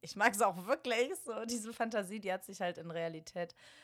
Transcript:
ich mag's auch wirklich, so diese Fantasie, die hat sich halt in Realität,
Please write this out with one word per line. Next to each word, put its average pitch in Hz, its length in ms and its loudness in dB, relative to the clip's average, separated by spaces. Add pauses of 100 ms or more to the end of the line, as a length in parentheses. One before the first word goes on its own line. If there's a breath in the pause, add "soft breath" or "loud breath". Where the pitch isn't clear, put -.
ich - 160 -12
mag's 208 240 6
auch 185 240 4
wirklich, 247 580 2
so 226 220 -4
diese 233 260 -4
Fantasie, 220 480 -2
die 196 140 0
hat 190 100 -4
sich 202 160 -14
halt 175 180 0
in 165 140 -8
Realität, 165 640 -4 (280 loud breath)